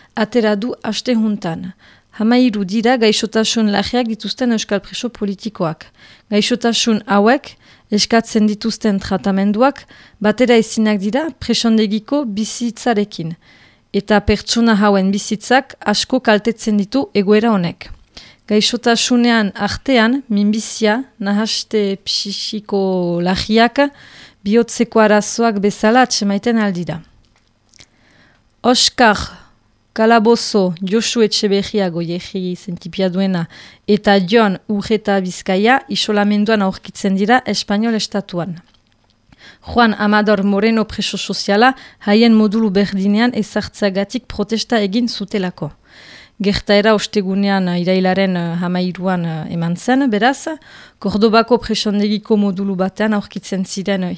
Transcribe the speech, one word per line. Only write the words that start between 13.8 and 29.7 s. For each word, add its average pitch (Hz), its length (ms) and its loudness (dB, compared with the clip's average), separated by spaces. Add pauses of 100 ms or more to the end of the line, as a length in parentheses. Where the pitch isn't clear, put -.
Eta 202 300 0
pertsona 220 560 0
hauen 196 320 2
bizitzak 220 680 -2
asko 214 400 -2
kaltetzen 214 600 0
ditu 233 360 -2
egoera 208 360 2
honek. 180 380 -2 (600)
Gaixotasunean 233 1040 2
artean, 247 720 0
minbizia, 214 800 0 (180)
nahaste 202 800 -2
psixiko - 760 -6 (420)
larriak, 220 640 2 (580)
bihotzeko 226 640 2
arazoak 214 580 2
bezala 220 460 2
atsemaiten 208 500 -2
aldira. 180 380 -2 (1700)
Oscar 233 580 2 (720)